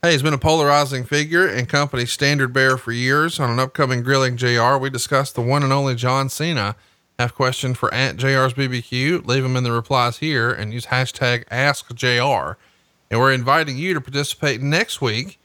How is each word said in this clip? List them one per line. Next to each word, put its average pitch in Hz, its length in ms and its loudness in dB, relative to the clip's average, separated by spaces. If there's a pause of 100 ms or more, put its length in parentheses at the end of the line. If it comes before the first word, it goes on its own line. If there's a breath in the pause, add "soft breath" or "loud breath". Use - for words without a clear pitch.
Hey, 170 80 4
he's 143 100 2
been 151 140 0
a - 20 -4
polarizing 143 640 2
figure 151 440 0
and 120 200 -2
company 143 380 0
standard 139 480 0
bearer 131 240 4
for 117 140 -8
years. 139 480 0
On 131 100 0
an 120 100 0
upcoming 131 440 0
Grilling 131 340 2
J 120 180 2
R, 123 220 4
we 135 140 -2
discussed 135 420 -2
the 120 80 -2
one 135 220 2
and 135 100 2
only 139 220 0
John 131 340 0
Cena. 131 460 -2 (420 soft breath)
Have 120 160 0
question 127 400 -2
for - 180 -2
at 120 260 -2
J 135 180 2
R's 131 180 2
B 135 140 -2
B 123 160 -4
Q? 139 420 -2
Leave 131 180 0
'em 127 140 0
in 127 60 0
the 120 80 0
replies 120 480 0
here 127 320 0
and 117 220 -6
use 120 120 -8
hashtag 123 640 -2
Ask 131 460 -2
J 123 240 2
R. 107 360 -2 (540 soft breath)
And 113 100 0
we're 135 140 6
inviting 135 440 2
you 175 180 -2
to 147 60 -4
participate 135 600 -4
next 156 400 -2
week 127 440 -4